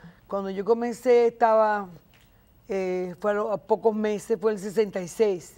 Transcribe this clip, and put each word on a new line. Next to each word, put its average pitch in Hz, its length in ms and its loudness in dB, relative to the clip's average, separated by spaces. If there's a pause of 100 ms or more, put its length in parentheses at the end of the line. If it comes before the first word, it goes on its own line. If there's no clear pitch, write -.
(280)
Cuando 196 220 -6
yo 190 140 -6
comencé 233 600 2
estaba, 220 600 2 (800)
eh, 185 520 -4
fue 208 120 0
a - 20 -2
lo, 214 180 -2
a 202 60 -2
pocos 214 360 0
meses, 214 460 -2
fue 220 120 2
el 208 60 -6
sesenta 196 420 -2
y 175 80 -8
seis. 196 500 -2